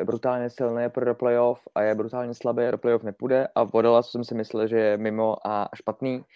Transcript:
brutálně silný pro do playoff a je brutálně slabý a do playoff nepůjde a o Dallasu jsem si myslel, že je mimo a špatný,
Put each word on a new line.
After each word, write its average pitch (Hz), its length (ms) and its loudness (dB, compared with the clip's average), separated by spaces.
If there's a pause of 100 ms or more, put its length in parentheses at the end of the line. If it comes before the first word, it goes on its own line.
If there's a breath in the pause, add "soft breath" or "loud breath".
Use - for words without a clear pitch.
brutálně 120 440 -2
silný 120 400 -2
pro 127 160 -2
do 120 100 2
playoff 120 600 2
a - 60 0
je 107 140 2
brutálně 120 380 -4
slabý 120 300 -2
a 123 80 0
do 123 60 -2
playoff 117 260 0
nepůjde 127 520 0
a 123 60 2
o 110 200 2
Dallasu 117 300 4
jsem 120 120 -6
si 120 120 -8
myslel, 110 320 -2
že 113 100 0
je 107 200 2
mimo 110 500 -2
a 104 280 -2
špatný, 127 460 -6 (140 loud breath)